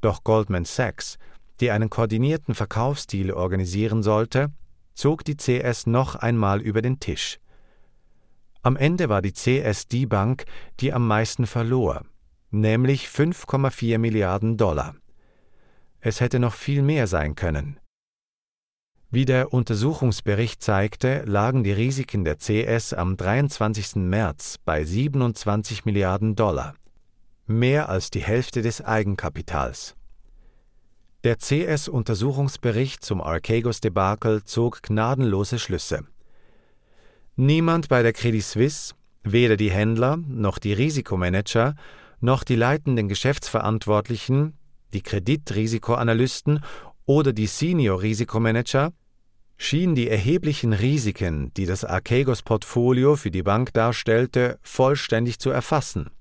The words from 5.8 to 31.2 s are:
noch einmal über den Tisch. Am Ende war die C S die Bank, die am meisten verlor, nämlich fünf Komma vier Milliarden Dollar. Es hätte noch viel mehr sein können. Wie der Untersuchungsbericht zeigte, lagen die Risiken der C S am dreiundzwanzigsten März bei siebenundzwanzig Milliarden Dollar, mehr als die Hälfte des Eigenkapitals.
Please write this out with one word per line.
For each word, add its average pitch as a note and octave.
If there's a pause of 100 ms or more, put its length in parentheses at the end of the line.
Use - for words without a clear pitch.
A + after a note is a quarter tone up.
noch B2
einmal G#2+
über G#2+
den B2+
Tisch. - (1200)
Am B2+
Ende E3
war G2+
die G2
C -
S -
die B2+
Bank, G#2+ (340)
die C3+
am A#2+
meisten A2
verlor, A#2 (480)
nämlich A#2
fünf E3
Komma C3+
vier A#2
Milliarden G#2+
Dollar. D#2 (1040)
Es -
hätte B2
noch A#2+
viel C#3
mehr C#3
sein D2+
können. D#2 (1300)
Wie B2+
der B2+
Untersuchungsbericht A#2
zeigte, A2
lagen G#2+
die G2
Risiken A#2
der D2+
C A2
S A2+
am F2+
dreiundzwanzigsten G#2+
März F#2+
bei D#2
siebenundzwanzig A2
Milliarden G2+
Dollar, D#2 (680)
mehr B2
als F#2+
die E2
Hälfte A#2
des A2
Eigenkapitals. F2 (1300)